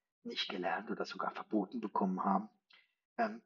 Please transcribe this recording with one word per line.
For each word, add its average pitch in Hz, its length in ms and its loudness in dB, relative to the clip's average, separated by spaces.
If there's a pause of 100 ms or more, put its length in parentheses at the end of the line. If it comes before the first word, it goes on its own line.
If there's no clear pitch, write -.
(220)
nicht - 260 -4
gelernt 95 420 -2
oder 90 140 -2
sogar - 280 -2
verboten - 480 0
bekommen 190 440 2
haben, 196 240 2 (680)
ähm, 226 300 0